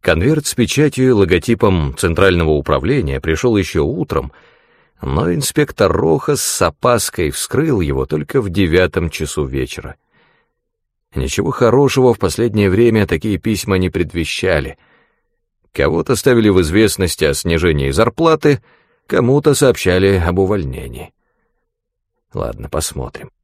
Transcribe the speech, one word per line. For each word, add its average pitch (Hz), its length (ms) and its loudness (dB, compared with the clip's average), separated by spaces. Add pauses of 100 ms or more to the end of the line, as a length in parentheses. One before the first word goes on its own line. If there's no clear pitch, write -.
Конверт 110 440 0
с - 80 -6
печатью 131 520 0
и 127 60 4
логотипом 92 840 2
Центрального 87 540 2
управления 73 720 -2
пришел 104 360 0
еще 87 280 0
утром, 80 480 -4 (680)
но 82 320 -2
инспектор 143 600 0
Рохас 147 500 0
с - 180 -6
опаской 123 720 0
вскрыл 135 500 -2
его 69 240 -2
только 76 360 -2
в 101 100 -4
девятом 87 600 2
часу 76 340 -6
вечера. 65 500 -8 (1200)
Ничего 67 380 -4
хорошего 127 640 4
в - 40 -4
последнее 104 500 0
время 110 380 4
такие 101 320 -2
письма 101 400 -2
не 92 120 0
предвещали. 82 840 -2 (960)
Кого-то 80 440 0
ставили 117 320 2
в 92 140 4
известность 92 600 0
о 73 100 2
снижении 78 580 0
зарплаты, 143 720 2 (460)
кому-то 139 480 2
сообщали 98 640 2
об 90 240 0
увольнении. 80 720 -4 (1200)
Ладно, 58 340 -8
посмотрим. - 640 -8 (140)